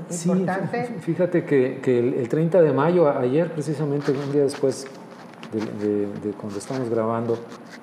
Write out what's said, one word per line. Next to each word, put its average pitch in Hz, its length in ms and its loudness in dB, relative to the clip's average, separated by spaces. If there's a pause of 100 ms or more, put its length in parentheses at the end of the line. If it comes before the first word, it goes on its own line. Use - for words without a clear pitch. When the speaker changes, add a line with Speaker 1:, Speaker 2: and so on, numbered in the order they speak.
Speaker 1:
Sí, 175 200 -2
Speaker 2:
importante. 185 600 0
Speaker 1:
fí-, 233 60 -6
fí-, 175 60 -8
fíjate 170 440 0
que, 135 360 2
que 123 200 2
el, 127 140 2
el 123 140 -2
treinta 165 320 4
de 151 120 6
mayo, 160 360 4
a-, 135 120 2
ayer 156 320 2
precisamente, 147 580 -2
un 139 220 0
día 143 100 4
después 135 460 0 (640)
de, 110 80 -2
de, 104 460 -2 (140)
de 104 120 -4
cuando 101 260 -8
estamos 131 320 -4
grabando, 113 480 0 (440)